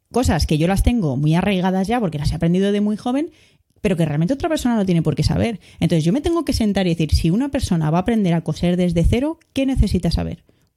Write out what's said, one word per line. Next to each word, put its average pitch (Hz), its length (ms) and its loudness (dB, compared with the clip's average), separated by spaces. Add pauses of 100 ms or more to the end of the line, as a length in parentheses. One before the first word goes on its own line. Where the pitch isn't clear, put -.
(120)
Cosas 226 360 2
que 156 100 2
yo 160 100 2
las 196 160 2
tengo 190 340 2
muy 151 180 2
arraigadas 185 520 0
ya 233 120 -2
porque 165 200 -4
las 151 120 0
he 156 40 -2
aprendido 180 360 0
de 202 100 0
muy 208 160 -2
joven, 285 340 -4 (500)
pero 190 140 0
que 165 100 0
realmente 151 280 -2
otra 302 160 -4
persona 254 260 0
no 202 100 0
tiene 170 160 2
por 156 140 0
qué - 80 -2
saber. 208 360 0 (200)
Entonces 165 240 0
yo 170 100 2
me 277 80 0
tengo 339 240 -2
que - 80 -2
sentar 202 340 0
y - 40 0
decir, 165 220 0
si - 160 2
una 240 200 0
persona 170 420 -2
va 170 80 2
a - 20 0
aprender 202 320 0
a 165 80 0
coser 175 340 -2
desde 175 280 0
cero, 269 360 0 (140)
¿qué 269 120 0
necesita 202 460 0
saber? 165 320 -6 (340)